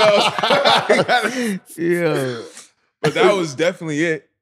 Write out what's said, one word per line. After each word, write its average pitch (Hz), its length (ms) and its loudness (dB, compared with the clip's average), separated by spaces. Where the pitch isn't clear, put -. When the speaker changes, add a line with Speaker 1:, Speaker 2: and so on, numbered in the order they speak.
Speaker 1:
else. 214 340 2
<laughs> - 0 -
I 226 680 2
gotta 220 540 -2
Speaker 2:
Yeah. 156 640 -2
Speaker 1:
But 151 140 0
that 175 200 4
was 165 200 -4
definitely 160 480 -2
it. 160 260 -4